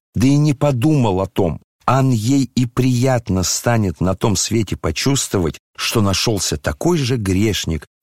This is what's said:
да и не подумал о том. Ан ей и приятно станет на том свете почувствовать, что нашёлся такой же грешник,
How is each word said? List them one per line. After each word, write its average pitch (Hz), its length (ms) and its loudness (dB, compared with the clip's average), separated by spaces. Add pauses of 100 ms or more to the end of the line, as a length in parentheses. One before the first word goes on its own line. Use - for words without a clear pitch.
(160)
да 113 120 4
и 143 100 4
не 147 180 2
подумал 127 640 2
о 98 60 -2
том. 87 340 -2 (240)
Ан 131 240 2
ей 127 460 0
и 131 100 2
приятно 123 800 0
станет 107 580 -2
на 90 140 0
том 110 200 0
свете - 400 -2
почувствовать, 90 840 -2 (180)
что - 240 -2
нашёлся 98 560 -2
такой 165 400 -2
же 131 200 -2
грешник, 95 680 -2 (180)